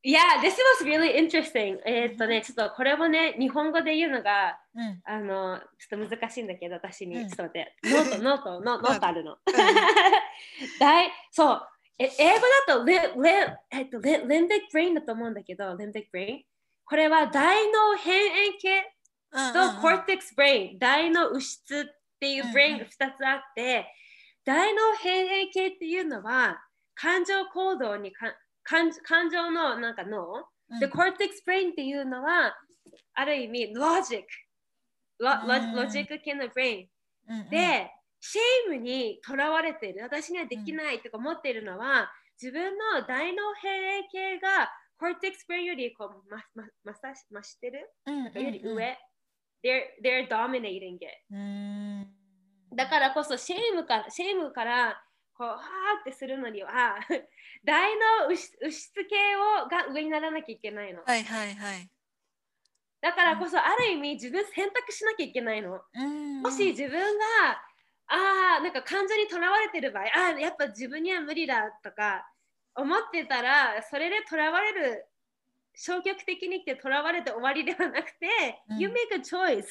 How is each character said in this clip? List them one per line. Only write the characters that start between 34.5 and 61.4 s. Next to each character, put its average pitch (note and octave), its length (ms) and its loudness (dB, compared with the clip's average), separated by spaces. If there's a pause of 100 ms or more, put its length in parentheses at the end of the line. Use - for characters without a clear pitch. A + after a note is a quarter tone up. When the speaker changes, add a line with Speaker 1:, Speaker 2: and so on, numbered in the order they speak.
Speaker 1:
ロ-、 A#3+ 100 2 (160)
ロ-、 B3 120 4
Speaker 2:
う - 100 2
ん。 A3+ 60 -6
Speaker 1:
ロ A3 140 0
ジ C#4 120 -4
ッ D4 80 -6
ク D4+ 120 -10
系 D4 140 -8
の C#4 140 -6
ブ B3 140 -6
レ B3+ 100 0
イ G#3+ 120 -4
ン。 F#3 40 -20 (400)
Speaker 2:
う A3+ 80 -10
ん A3 60 -8
う - 20 -12
ん。 - 60 -18
Speaker 1:
で、 D#4 420 0 (300)
シ - 180 -6
ェ - 20 2 (260)
イ - 20 -2
ム D4 80 -2
に B3 460 -6
と C4+ 120 -10
ら C#4+ 160 0
わ D#4+ 100 2
れ D#4+ 120 -2
て A3+ 160 -10
い F3+ 40 -12
る、 G3 100 -12
私 C#4+ 260 -8
に F4 100 -6
は D#4+ 60 -6
で A#3+ 120 -10
き G#3+ 140 -10
な D#4 200 -6
い A3+ 100 -8
と A#3 100 -16
か A3 60 -12
思 C4+ 160 -6
っ E4 80 -10
て C#4 80 -6
い B3 40 -4
る A3 100 -8
の F#3 140 -12
は、 B3+ 220 0
Speaker 2:
う G#3 40 0
ん。 - 40 -6 (340)
Speaker 1:
自 B3 100 -12
分 F#4 260 -6
の G#4 280 -2
大 D4 280 -4
脳 G#4 220 -6
辺 G4 180 -6
縁 F#4+ 360 -4
系 F#4+ 300 -8
が F#4+ 320 0 (260)
コ E4 100 -6
ー F4 80 -4
テ F4+ 120 -8
ッ F#4+ 60 -4
ク - 40 -20
ス - 80 -20
ブ F4 80 -8
レ F4 60 -4
イ F4 40 -6
ン - 20 -6
よ F4 100 -6
り B3 180 -8
こ G#3 120 -14
う、 G3 280 -18
ま-、 A3 80 -16 (140)
ま-、 A3 80 -16 (220)
ま G#3 100 -16
さ C4+ 180 -16
し-、 - 160 -20
増 G#3 140 -16
し - 160 -20
て B3 100 -8
る？ C#4+ 220 -16 (140)
Speaker 2:
う C#4 60 -10
ん C#4+ 80 -6
う C4 40 -6
ん A#3 100 -8
う G3 60 -10
ん。 A#3 40 -4
Speaker 1:
よ C4+ 80 -6
り G3 120 -12
上。 A3+ 340 -6 (680)
They're, B3+ 180 0 (220)
they're B3+ 240 -2
dominating G#3+ 680 -6
it. F3 100 -16 (260)
Speaker 2:
う G3+ 40 -14
ー G3+ 640 -10
ん。 G3 60 -14 (680)
Speaker 1:
だ C4 120 0
か D#4 120 2
ら C4+ 120 4
こ D4 120 -2
そ、 D4 140 -4
シ - 180 -8
ェ - 20 -6
イ A#4 140 0
ム E4 140 -2
か A3 180 0
ら、 G#3+ 60 -14
シ F4 140 -8
ェ F#4 60 -2
イ G4+ 60 -2
ム D#4 160 -4
か A#3 120 -6
ら、 A#3+ 380 -2 (320)
こ A#3+ 120 -10
う、 - 20 -6
は A3+ 80 -6
ー A#3+ 40 -16 (420)
っ - 20 -20
て C4 80 -8
す C4+ 160 -12
る C4+ 100 -6
の B3+ 120 -8
に G#3 140 -10
は、 G#3 360 0 (340)
<laughs> - 320 -18
大 F4+ 300 2 (260)
脳 C#4 80 2
右 F4+ 100 0
室、 - 220 -16
右 D4+ 120 -6
室 - 320 -10
系 G#4 100 -4 (200)
を、 G4+ 320 2
が E4+ 200 -2
上 D4 160 -6
に D#4 60 -4
な D#4 100 -2
ら D#4+ 100 -4
な D#4 140 -6
き A#3 80 -16
ゃ A3 40 -12
い - 40 -20
け G#3 100 -10
な G#3 160 -10
い F#3+ 80 -12
の。 F3 100 -16
Speaker 2:
は B3 120 0
い A3 80 -2
は G#3+ 220 -8